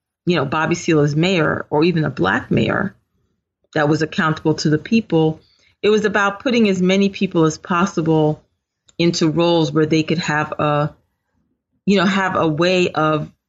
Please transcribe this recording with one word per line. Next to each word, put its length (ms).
you 100
know, 80
Bobby 300
Seale 260
as 160
mayor 540
or 120
even 220
a 60
black 400
mayor 440
that 140
was 140
accountable 520
to 140
the 100
people. 640
It 80
was 160
about 360
putting 280
as 140
many 260
people 360
as 120
possible 880
into 320
roles 420
where 140
they 160
could 160
have 400
a, 360
you 100
know, 80
have 320
a 100
way 440
of 420